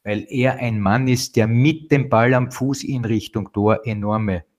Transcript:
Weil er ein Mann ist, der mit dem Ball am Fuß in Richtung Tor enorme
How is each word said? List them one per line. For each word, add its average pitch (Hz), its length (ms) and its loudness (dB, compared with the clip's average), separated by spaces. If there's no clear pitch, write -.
Weil 104 260 -6
er 127 260 0
ein 113 240 -4
Mann 107 260 2
ist, 127 300 0
der 110 120 4
mit 139 440 2
dem 135 160 2
Ball 123 240 4
am 123 180 0
Fuß 131 340 -4
in 127 200 -4
Richtung 107 480 -4
Tor 104 340 2
enorme 104 580 -4